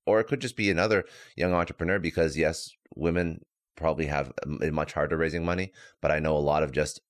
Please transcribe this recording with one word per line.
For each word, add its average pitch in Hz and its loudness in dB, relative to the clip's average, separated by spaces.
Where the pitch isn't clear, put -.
or 107 4
it 113 -2
could 135 -4
just 120 -8
be 101 2
another 95 2
young 90 0
entrepreneur 87 0
because, 80 0
yes, 80 0
women 85 0
probably 80 0
have 71 -2
a, 76 -2
a 76 -2
much 76 -2
harder 76 0
raising 82 0
money, 92 -2
but 73 2
I 76 2
know 78 2
a - 4
lot 73 2
of 71 -2
just 73 -2